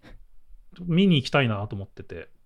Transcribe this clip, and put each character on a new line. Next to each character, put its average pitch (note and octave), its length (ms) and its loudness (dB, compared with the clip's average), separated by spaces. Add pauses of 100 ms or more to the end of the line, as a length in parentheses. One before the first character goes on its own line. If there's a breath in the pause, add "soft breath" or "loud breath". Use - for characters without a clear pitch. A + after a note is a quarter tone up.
(880 loud breath)
見 F3 180 4
に F3 120 6
行 B2+ 100 0
き - 20 -8
た C#3+ 140 2
い A#2+ 40 2
な G#2+ 200 -2
と A2+ 80 -10
思 F#2+ 100 -8
っ - 20 -20
て - 140 -18
て。 F2 260 -14 (180)